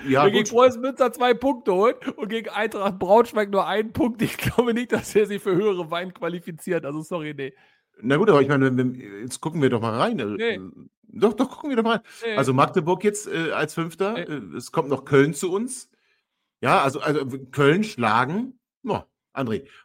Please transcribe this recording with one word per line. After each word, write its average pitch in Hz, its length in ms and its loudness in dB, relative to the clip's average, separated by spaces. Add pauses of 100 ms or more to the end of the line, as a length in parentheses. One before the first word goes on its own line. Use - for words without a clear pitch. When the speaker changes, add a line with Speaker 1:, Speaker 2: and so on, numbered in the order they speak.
Speaker 1:
ja, 135 160 6
Speaker 2:
wer 202 80 6
gegen 240 120 2
Speaker 1:
gut. 226 80 -10
Speaker 2:
Preußen 247 280 4
Münster 262 320 0
zwei 247 220 2
Punkte 240 380 -2
holt 214 360 0 (100)
und 226 100 -8
gegen 220 200 -6
Eintracht 202 500 -4
Braunschweig 208 520 4
nur 190 180 0
einen 214 240 -2
Punkt, 247 280 0
ich - 160 -2
glaube 233 380 0
nicht, 240 160 -4
dass - 240 -4
er 208 120 4
sich 202 140 -6
für 190 140 0
höhere 180 380 0
Wein 180 200 -6
qualifiziert. 170 720 -6
Also 151 180 -8
sorry, 151 320 -8
nee. 135 200 -10 (460)
Speaker 1:
Na 131 160 2
gut, 208 120 4
aber 143 140 8
ich 135 60 4
meine, 139 160 4
wenn, 127 140 4
wenn, 107 420 -2
jetzt 127 200 -12
gucken 160 220 -2
wir 127 80 6
doch 117 100 0
mal 113 160 -2
rein. 202 200 0
Speaker 2:
Nee. 147 420 -4 (480)
Speaker 1:
Doch, - 280 0
doch, 262 160 -2
gucken - 200 -8
wir 254 60 0
doch 226 80 2
mal 226 120 0
rein. - 60 -6 (220)
Speaker 2:
Nee. 226 100 -4
Speaker 1:
Also 131 200 0
Magdeburg 160 500 0
jetzt, 208 240 -2
äh, 160 240 -4
als 143 220 -4
Fünfter, 190 400 -4
Speaker 2:
Nee. 240 80 -6
Speaker 1:
äh, 110 340 -10
es - 160 -14
kommt 147 160 -2
noch 131 160 -4
Köln 143 280 4
zu 170 200 -4
uns. 233 380 -6 (720)
Ja, 170 220 4
also, 139 180 0
also 139 380 -2 (140)
Köln 151 320 4
schlagen, 127 760 -2 (240)
boah, - 240 -6 (260)
André, 113 360 -4 (160)